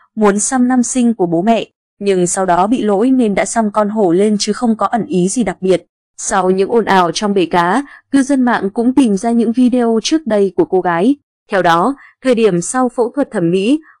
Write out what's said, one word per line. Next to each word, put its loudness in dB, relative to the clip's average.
muốn 2
xăm 0
năm 2
sinh 0
của -2
bố -2
mẹ, 0
nhưng 0
sau -4
đó 2
bị -2
lỗi 0
nên 2
đã -2
xăm -2
con -2
hổ 0
lên 2
chứ -4
không -2
có -2
ẩn -4
ý 0
gì -2
đặc -4
biệt. 0
Sau -2
những 0
ồn 0
ào 2
trong -4
bể 2
cá, 0
cư 2
dân 0
mạng 0
cũng -2
tìm 2
ra -4
những 0
video 2
trước -4
đây 0
của 2
cô 0
gái. 0
Theo 0
đó, 2
thời 2
điểm 2
sau -2
phẫu -2
thuật -2
thẩm -2
mỹ, 0